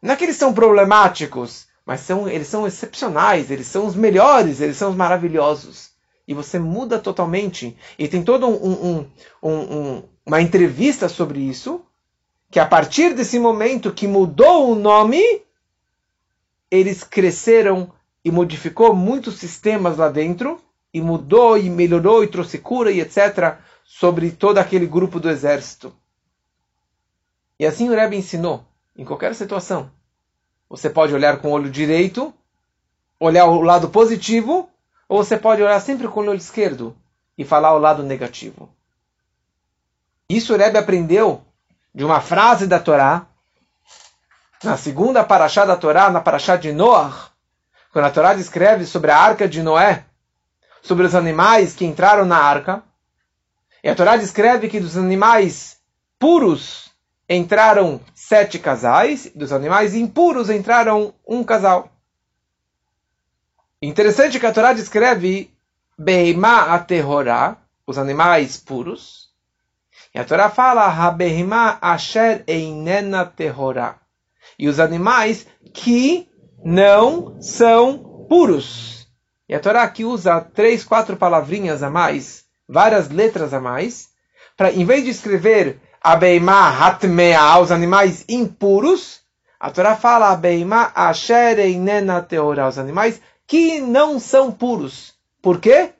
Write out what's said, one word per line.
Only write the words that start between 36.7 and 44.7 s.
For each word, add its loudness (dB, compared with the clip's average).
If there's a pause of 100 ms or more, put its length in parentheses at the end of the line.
e -10
falar 2
o 2
lado 2
negativo. -12 (1600)
Isso -2
o 2
Rebbe 4
aprendeu 0 (520)
de -8
uma 2
frase 2
da 0
Torá, 0 (1400)
na -4